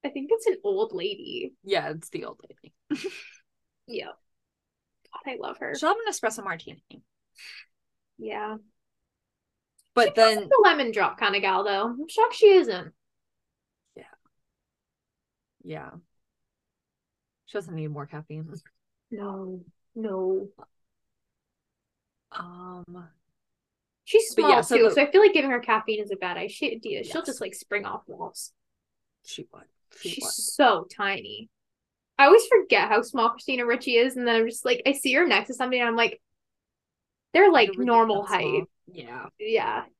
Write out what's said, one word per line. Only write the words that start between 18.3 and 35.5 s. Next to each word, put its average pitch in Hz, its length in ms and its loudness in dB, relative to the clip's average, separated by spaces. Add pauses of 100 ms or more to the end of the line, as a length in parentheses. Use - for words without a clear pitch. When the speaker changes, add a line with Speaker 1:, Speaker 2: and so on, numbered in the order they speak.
Speaker 1:
No. 190 500 -12 (320)
No. 196 560 -6 (1800)
Speaker 2:
Um, 180 760 -18 (960)
Speaker 1:
She's 440 300 4
Speaker 2:
but - 80 2
Speaker 1:
small, 311 80 6
Speaker 2:
yeah, 240 120 8
so 247 160 2
Speaker 1:
too, 233 120 8
Speaker 2:
the 180 60 0
Speaker 1:
so 285 80 6
I - 80 0
feel 381 100 8
like 403 120 8
giving 277 180 2
her 240 80 0
caffeine 220 440 -2
is 202 60 -12
a 196 60 -6
bad 180 220 -8
idea. 226 680 -8
She'll 277 140 -10
Speaker 2:
Yes. 330 100 -6
Speaker 1:
just, 269 120 -10
like, 202 140 -10
spring 202 320 -8
off 190 220 -10
walls. 170 440 -16 (760)
Speaker 2:
She - 280 -16
would. - 120 -20 (360)
She 180 80 -12
Speaker 1:
She's 269 140 -12
Speaker 2:
would. - 100 -8
Speaker 1:
so 220 580 0
tiny. 196 600 -10 (680)
I 277 100 8
always 453 200 8
forget 214 400 4
how 214 140 2
small 233 300 0
Christina 247 340 -6
Ricci 240 320 0
is, 254 180 2
and 247 100 -6
then 233 120 2
I'm 226 100 2
just, 233 160 -10
like, 247 220 0
I 277 80 2
see 277 220 -2
her 339 120 4
next 208 200 0
to 254 60 -12